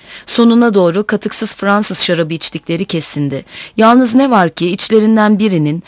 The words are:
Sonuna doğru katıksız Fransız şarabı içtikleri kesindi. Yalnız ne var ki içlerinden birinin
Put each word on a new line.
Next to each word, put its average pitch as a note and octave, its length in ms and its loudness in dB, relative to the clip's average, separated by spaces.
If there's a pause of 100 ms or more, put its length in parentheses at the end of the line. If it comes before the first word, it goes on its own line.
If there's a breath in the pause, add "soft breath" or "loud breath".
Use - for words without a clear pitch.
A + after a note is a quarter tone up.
(260 loud breath)
Sonuna A#3 480 2
doğru F#3 320 2
katıksız - 480 -6
Fransız G3+ 460 -2
şarabı E3+ 340 -2
içtikleri - 500 -6
kesindi. C#3+ 600 -6 (320 loud breath)
Yalnız A#3 380 4
ne C4+ 160 2
var F#3 200 2
ki E3+ 180 -4
içlerinden G#3+ 720 2
birinin E3+ 500 0